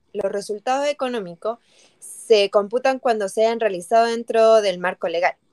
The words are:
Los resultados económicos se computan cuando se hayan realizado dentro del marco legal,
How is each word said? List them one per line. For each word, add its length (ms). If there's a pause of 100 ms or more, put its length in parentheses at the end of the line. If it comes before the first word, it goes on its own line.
(120)
Los 180
resultados 580
económicos 720 (400)
se 520
computan 500
cuando 280
se 160
hayan 160
realizado 460
dentro 560
del 160
marco 300
legal, 260 (180)